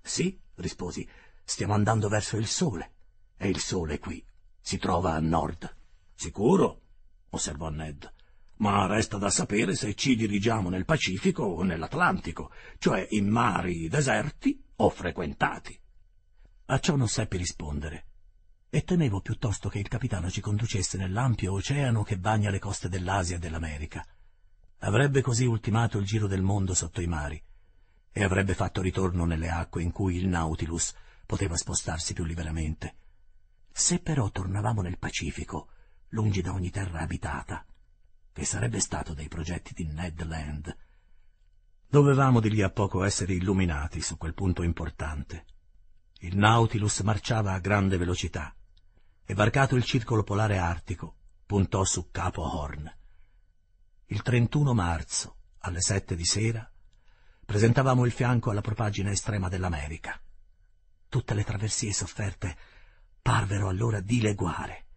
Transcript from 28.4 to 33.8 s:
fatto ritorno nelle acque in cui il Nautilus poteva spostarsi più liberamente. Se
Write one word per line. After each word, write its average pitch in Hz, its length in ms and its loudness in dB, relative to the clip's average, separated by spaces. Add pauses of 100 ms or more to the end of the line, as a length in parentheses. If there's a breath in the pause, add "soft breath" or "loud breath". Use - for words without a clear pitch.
fatto 95 260 -2
ritorno 90 440 0
nelle 82 260 0
acque 85 320 -4
in 85 80 0
cui 92 260 0
il 90 120 0
Nautilus 82 680 -2 (320 soft breath)
poteva 90 300 -2
spostarsi - 580 -4
più - 100 -6
liberamente. 80 720 -4 (800)
Se - 260 2